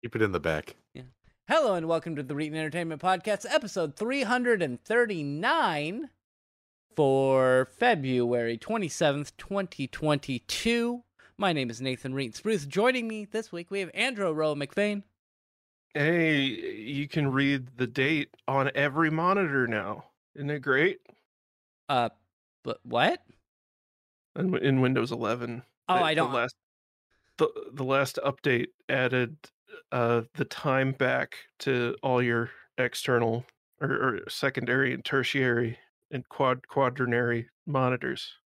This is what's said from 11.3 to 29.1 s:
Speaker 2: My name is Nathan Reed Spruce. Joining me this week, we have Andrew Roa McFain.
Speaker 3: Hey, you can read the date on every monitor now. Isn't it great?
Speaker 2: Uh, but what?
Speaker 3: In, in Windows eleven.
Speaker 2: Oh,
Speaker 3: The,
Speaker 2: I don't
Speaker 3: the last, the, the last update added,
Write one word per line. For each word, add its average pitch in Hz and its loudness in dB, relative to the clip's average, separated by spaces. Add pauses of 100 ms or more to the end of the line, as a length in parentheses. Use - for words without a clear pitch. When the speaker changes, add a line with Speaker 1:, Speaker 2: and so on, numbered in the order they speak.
Speaker 2:
My 202 2
name 131 -2
is 113 -10
Nathan 131 -6
Reed 131 -6
Spruce. 208 -2
Joining 226 0
me 214 -8
this 220 -8
week, 170 -12
we 196 -4
have 185 -6
Andrew 208 -2
Roa 156 0
McFain. 202 -2 (880)
Speaker 3:
Hey, 160 2
you 135 -6
can 143 0
read 139 0
the 127 -2
date 139 0 (180)
on 135 2
every 147 2
monitor 160 2
now. 107 -4 (300)
Isn't 143 -6
it 147 -4
great? 143 2 (880)
Speaker 2:
Uh, 123 2 (540)
but 120 -8
what? 123 2 (1160)
Speaker 3:
In, 180 0
in 135 4
Windows 127 2
eleven. 120 -4 (260)
Speaker 2:
Oh, 185 4
Speaker 3:
The, 180 4
Speaker 2:
I 156 2
don't 151 2
Speaker 3:
the 131 0
last, 120 -2 (840)
the, - 4 (240)
the 135 -6
last 135 2
update 131 0 (200)
added, 127 0 (560)